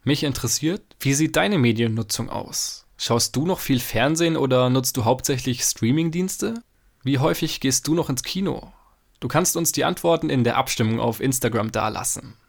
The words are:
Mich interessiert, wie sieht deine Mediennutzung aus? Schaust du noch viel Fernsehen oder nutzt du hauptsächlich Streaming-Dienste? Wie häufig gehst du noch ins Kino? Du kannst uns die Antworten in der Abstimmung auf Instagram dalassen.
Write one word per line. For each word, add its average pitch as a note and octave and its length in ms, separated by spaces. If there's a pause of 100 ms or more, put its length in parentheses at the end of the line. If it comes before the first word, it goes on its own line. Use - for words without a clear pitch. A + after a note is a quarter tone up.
Mich D3 200
interessiert, D3+ 600 (160)
wie C#3 160
sieht D3+ 200
deine F#3+ 220
Mediennutzung A#2 720
aus? - 560 (100)
Schaust - 400
du D3 120
noch F#3 120
viel C3 200
Fernsehen D#3+ 580
oder B2+ 320
nutzt B2+ 260
du B2 80
hauptsächlich B2+ 600
Streaming-Dienste? E3+ 1000 (400)
Wie C3+ 160
häufig D#3+ 420
gehst - 280
du D#3 80
noch D3+ 160
ins B2+ 100
Kino? - 500 (480)
Du - 80
kannst F3 300
uns E3+ 140
die C#3 120
Antworten E3 460
in C3 140
der A#2 140
Abstimmung A2+ 420
auf A2+ 220
Instagram A2+ 500
dalassen. - 640 (140)